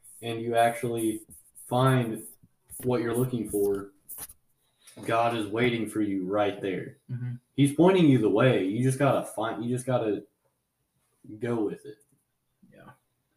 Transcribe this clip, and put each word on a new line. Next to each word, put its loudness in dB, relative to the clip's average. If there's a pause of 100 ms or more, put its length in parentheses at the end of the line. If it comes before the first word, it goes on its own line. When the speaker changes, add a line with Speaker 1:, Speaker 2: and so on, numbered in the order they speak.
(220)
Speaker 1:
and -6
you -2
actually 0 (460)
find 2 (600)
what 0
you're -2
looking -2
for, -2 (1160)
God 0
is -4
waiting -2
for -4
you -4
right -2
there. -6 (140)
Speaker 2:
Mm-hmm. -8 (220)
Speaker 1:
He's 2
pointing 6
you 6
the 2
way. 4
You -2
just 0
gotta 2
find, -6
you -2
just -8
gotta -2 (1160)
go -2
with -6
it. -18 (760)
Speaker 2:
Yeah. -20 (460)